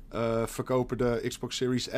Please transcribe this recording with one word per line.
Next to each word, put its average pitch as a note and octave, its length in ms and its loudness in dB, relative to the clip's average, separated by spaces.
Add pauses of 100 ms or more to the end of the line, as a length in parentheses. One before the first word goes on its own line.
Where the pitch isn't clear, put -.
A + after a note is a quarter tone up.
eh, A2+ 360 0
verkopen B2+ 520 0
de A#2+ 300 2
Xbox - 280 -6
Series B2+ 420 0